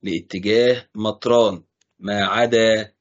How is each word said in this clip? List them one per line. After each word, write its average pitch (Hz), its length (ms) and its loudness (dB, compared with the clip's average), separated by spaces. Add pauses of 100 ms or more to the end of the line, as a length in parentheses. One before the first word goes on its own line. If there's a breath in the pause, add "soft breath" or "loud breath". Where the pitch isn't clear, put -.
لاتجاه 107 920 -2
مطران 107 680 0 (340)
ما 101 260 -4
عدا 113 760 0